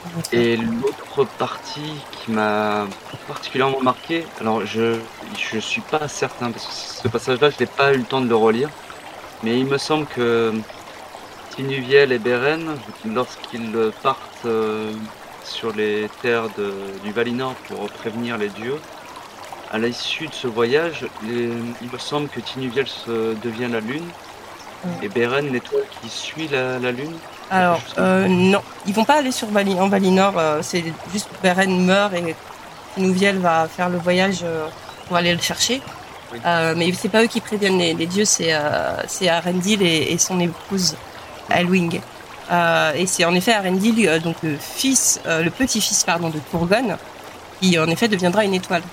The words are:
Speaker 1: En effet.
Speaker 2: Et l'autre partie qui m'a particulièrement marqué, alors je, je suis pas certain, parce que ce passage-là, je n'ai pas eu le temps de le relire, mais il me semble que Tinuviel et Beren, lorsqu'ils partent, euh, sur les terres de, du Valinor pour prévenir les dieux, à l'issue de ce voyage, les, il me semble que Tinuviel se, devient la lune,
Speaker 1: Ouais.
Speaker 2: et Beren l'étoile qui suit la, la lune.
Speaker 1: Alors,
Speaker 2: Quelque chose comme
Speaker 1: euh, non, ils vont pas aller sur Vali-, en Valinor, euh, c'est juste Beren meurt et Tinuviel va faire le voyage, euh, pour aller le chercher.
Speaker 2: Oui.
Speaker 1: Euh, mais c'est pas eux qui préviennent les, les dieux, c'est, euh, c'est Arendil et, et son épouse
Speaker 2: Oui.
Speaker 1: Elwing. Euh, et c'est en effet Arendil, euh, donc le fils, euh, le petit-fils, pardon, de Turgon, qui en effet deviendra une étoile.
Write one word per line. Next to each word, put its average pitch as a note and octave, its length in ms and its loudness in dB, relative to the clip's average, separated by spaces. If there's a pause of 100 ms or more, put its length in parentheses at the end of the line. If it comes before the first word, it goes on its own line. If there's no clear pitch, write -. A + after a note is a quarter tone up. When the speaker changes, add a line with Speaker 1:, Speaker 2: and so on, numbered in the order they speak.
Speaker 1:
En E3+ 160 -8
effet. A#2 340 4
Speaker 2:
Et A2+ 40 2
l'autre A2+ 680 0 (120)
partie D3+ 560 -6 (180)
qui - 200 -8
m'a G#2+ 560 0 (400)
particulièrement C3+ 540 -2
marqué, D#3+ 440 0 (160)
alors A2 240 0
je, A2+ 300 0 (420)
je - 220 -4
suis - 220 -4
pas D3+ 260 -2
certain, - 420 -4
parce - 160 -8
que - 380 -10
ce - 40 0
passage-là, B2+ 440 2
je - 80 -10
n'ai A#2+ 80 2
pas C#3 260 2
eu C3+ 40 4
le B2 80 0
temps C3+ 160 0
de B2+ 60 2
le A#2 80 4
relire, A2+ 340 4 (760)
mais A#2 160 2
il C3 80 2
me C#3 100 0
semble D#3 300 0
que A#2 440 2 (1040)
Tinuviel C3+ 560 4
et B2 80 4
Beren, C#3+ 580 0 (280)
lorsqu'ils A#2 680 -4 (300)
partent, - 440 -4
euh, A2 460 0 (520)
sur - 300 -6
les G#2+ 360 0 (120)
terres A#2 260 2 (100)
de, G2+ 160 -2 (300)
du G#2 80 -6
Valinor A#2+ 420 -2 (140)
pour G2+ 220 -8
prévenir A#2 480 -6
les G#2 120 -2
dieux, A2+ 300 -6 (920)
à A2 60 -2
l'issue A#2+ 500 -2
de C#3 60 -10
ce - 140 -6
voyage, B2+ 580 0 (180)
les, A#2+ 260 -2 (320)
il B2 100 -10
me B2 60 -10
semble D3 320 -4
que - 100 -8
Tinuviel B2+ 480 -4
se, A2+ 560 -2
devient A#2 280 -4
la A#2 100 0
lune, C#3+ 260 -6 (760)
Speaker 1:
Ouais. F3+ 60 -4 (160)
Speaker 2:
et - 20 -4
Beren B2+ 420 0
l'étoile B2+ 320 -2 (180)
qui A2+ 80 -12
suit - 380 -8
la, B2+ 320 0
la B2 140 0
lune. C#3+ 180 -6 (400)
Speaker 1:
Alors, F3+ 280 4
Speaker 2:
Quelque - 80 -10
chose - 80 -10
comme F#3 100 2
Speaker 1:
euh, F#3+ 240 4
non, F#3 320 6 (260)
ils G3+ 60 -2
vont A3 100 4
pas C#4+ 120 6
aller C4 180 2
sur A#3 160 -4
Vali-, G3+ 280 2
en F#3+ 120 4
Valinor, F#3+ 480 6
euh, D#3 240 2
c'est F3 240 -2 (260)
juste G3+ 160 -4 (160)
Beren F#3 420 4
meurt G3 280 4
et F3 200 -2 (600)
Tinuviel F#3+ 440 4
va E3 280 4
faire F3+ 220 -2
le F3+ 80 0
voyage, F3+ 460 2
euh, D#3+ 240 -4 (380)
pour F3+ 120 0
aller F3 180 4
le E3+ 60 -2
chercher. B3 400 0 (500)
Speaker 2:
Oui. A#2 140 -10
Speaker 1:
Euh, E3 320 2
mais F3 160 4
c'est - 160 -2
pas A3 140 6
eux A#3 40 6
qui A3 140 -2
préviennent G3 360 2
les, F3 160 4
les E3 120 0
dieux, F#3 180 2
c'est, E3+ 300 2
euh, D3 420 2 (100)
c'est - 220 -2
Arendil F3+ 560 2
et, D#3+ 300 4
et E3+ 40 0
son F3+ 220 2
épouse F3 560 0 (540)
Speaker 2:
Oui. - 80 4
Speaker 1:
Elwing. F3+ 420 2 (500)
Euh, E3 440 4
et F3 120 2
c'est F3+ 200 2
en F3 100 4
effet F3+ 180 4
Arendil, G3+ 540 4
euh, D#3+ 120 6
donc E3 240 -2
le D#3 140 0
fils, - 720 0
euh, D#3+ 160 2
le E3+ 80 4
petit-fils, - 540 0
pardon, E3+ 240 0
de D3+ 100 -4 (120)
Turgon, F#3 460 2 (640)
qui F#3 180 6
en D#3+ 100 4
effet E3 200 2
deviendra F#3+ 380 4
une G3 80 2
étoile. F#3 400 0